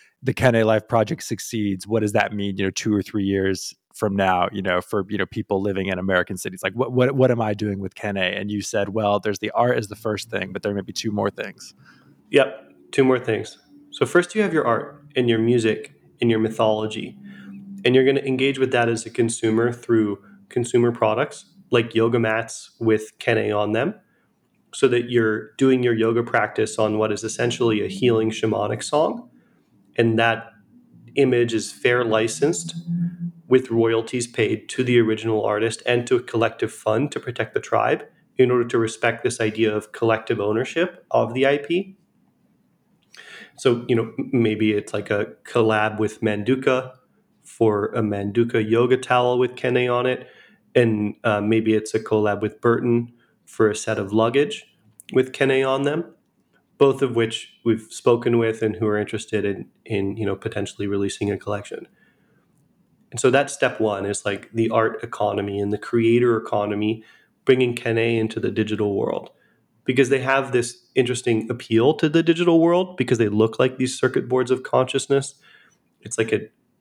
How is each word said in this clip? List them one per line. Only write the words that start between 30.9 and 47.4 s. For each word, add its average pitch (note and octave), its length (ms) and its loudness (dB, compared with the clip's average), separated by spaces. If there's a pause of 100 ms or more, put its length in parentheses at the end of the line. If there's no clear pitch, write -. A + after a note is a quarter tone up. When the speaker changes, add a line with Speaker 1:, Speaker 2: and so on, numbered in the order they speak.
Speaker 2:
image B2 360 4
is A2 200 -2
fair B2 320 2
licensed A2+ 720 0 (720)
with B2+ 220 4
royalties A2+ 580 0
paid G#2+ 400 -2
to - 160 -2
the B2 160 4
original A2 440 0
artist A2 420 -2
and A#2+ 200 0
to B2+ 80 0
a A#2 80 2
collective A2 480 -2
fund A#2 400 -2
to - 80 -8
protect A#2+ 360 -6
the - 60 -4
tribe A#2 440 -2 (320)
in B2 140 4
order A#2+ 180 2
to A#2+ 100 0
respect A#2 460 0
this A#2 160 -2
idea G#2+ 340 0
of G#2+ 160 -6
collective A2+ 480 0
ownership B2 720 -2
of A2+ 240 0
the C3 120 2
I C#3+ 120 2
P. F#3+ 380 -6 (1600)
So, A#2+ 320 0
you B2 80 2
know, A2+ 220 -2
m-, C3 140 -6
maybe G#2+ 400 2
it's G#2 200 -4
like G#2 180 -6
a G#2 220 -2 (120)
collab A2 540 0
with G#2+ 220 -4
Manduka B2+ 720 0 (500)